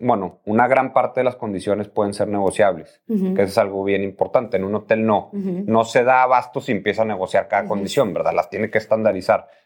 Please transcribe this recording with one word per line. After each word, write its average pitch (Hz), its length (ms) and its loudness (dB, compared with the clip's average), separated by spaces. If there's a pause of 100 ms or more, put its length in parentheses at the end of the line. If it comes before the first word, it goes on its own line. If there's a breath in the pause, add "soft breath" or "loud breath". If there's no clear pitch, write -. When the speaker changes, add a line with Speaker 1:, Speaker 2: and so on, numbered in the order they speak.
Speaker 1:
bueno, 107 460 -2
una 117 220 2
gran 131 260 2
parte 127 280 0
de - 20 2
las 123 120 0
condiciones 101 520 -4
pueden 101 260 -2
ser 101 140 -2
negociables, 98 800 0
Speaker 2:
Ujú. 190 260 0
Speaker 1:
que 98 80 0
eso 98 100 2
es - 60 0
algo 98 260 0
bien 98 200 0
importante. 110 540 -2
En 95 80 0
un 101 100 -2
hotel 110 300 0
no. 104 280 2
Speaker 2:
Ujú. 190 320 -6
Speaker 1:
No 110 180 2
se 120 200 2
da 127 180 4
abasto 127 400 0
si 135 100 -4
empieza 104 300 -2
a 110 40 2
negociar 98 420 -2
cada 104 160 0
Speaker 2:
Ujú. 101 60 -8
Speaker 1:
condición, 101 440 -2
¿verdad? 82 220 -2
Las - 160 -2
tiene 107 180 -4
que - 80 -4
estandarizar. 104 720 0 (180 soft breath)